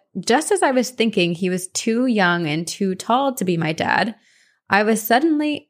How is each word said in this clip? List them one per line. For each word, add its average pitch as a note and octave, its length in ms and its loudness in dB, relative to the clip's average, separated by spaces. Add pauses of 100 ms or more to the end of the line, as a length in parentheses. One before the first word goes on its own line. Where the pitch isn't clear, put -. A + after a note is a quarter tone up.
(200)
just C4 320 0
as G4 100 2
I D#4+ 100 4
was B3 180 0
thinking F3+ 440 0
he F3+ 160 -2
was F3+ 200 -4
too A#3 380 -2
young F3 400 2
and D#3+ 200 -4
too F#3+ 280 -4
tall B3+ 400 0
to G3 100 -4
be F3+ 120 0
my D#3+ 160 -2
dad, - 420 0 (580)
I G3+ 100 4
was G#3+ 200 0
suddenly D4 680 0